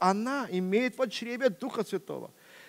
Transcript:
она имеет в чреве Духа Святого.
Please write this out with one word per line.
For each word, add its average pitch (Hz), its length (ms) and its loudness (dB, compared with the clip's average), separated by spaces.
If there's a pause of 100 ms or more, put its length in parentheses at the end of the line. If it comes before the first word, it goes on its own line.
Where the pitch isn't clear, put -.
она 214 500 2
имеет 185 460 2
в 254 140 0
чреве 240 400 0
Духа 233 340 -4
Святого. - 460 -6 (380)